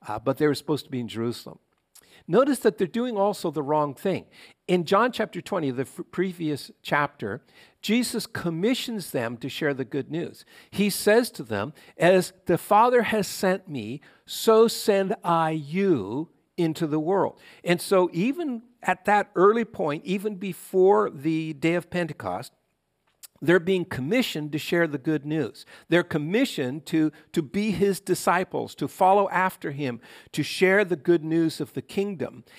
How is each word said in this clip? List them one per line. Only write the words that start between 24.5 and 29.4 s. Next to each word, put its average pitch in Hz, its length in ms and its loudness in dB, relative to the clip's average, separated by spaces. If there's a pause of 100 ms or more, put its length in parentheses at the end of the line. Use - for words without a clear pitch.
to 156 60 -4
share 170 280 0
the 147 120 -6
good 147 280 -2
news. 151 400 -4 (220)
They're 170 160 4
commissioned 160 840 -2
to, 156 240 0 (220)
to 170 100 0
be 202 300 -2
his 190 260 0
disciples, 170 760 -2
to 147 100 -4
follow 196 440 4
after 180 420 -2